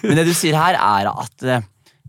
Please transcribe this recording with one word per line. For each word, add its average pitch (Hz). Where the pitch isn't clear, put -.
men 160
det 165
du 175
sier 156
her 175
er 101
at, -
eh, 104